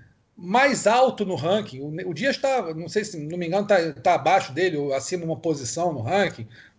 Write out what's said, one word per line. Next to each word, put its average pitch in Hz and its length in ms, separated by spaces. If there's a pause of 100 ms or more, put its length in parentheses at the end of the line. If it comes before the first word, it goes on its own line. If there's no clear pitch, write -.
(360)
mais 220 520
alto 240 360
no 185 120
ranking. 160 440
O, 160 300
o - 20
Dias 220 240
tá, 240 380
não 160 140
sei 214 160
se, 185 120
não 156 220
me 175 80
engano, 196 180
tá, 175 280
tá 175 220
abaixo 156 380
dele, 170 240
ou 143 160
acima 170 320
uma 160 120
posição 160 560
no 131 80
ranking. 147 480 (300)